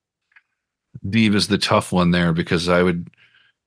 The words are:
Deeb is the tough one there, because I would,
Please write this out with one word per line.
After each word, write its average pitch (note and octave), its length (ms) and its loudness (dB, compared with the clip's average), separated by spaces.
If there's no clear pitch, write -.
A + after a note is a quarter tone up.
Deeb G#2+ 300 2
is G2 120 0
the G2+ 100 0
tough - 340 0
one F2+ 200 2
there, F2 200 0
because E2+ 380 -2
I F2 140 2
would, F2 260 -2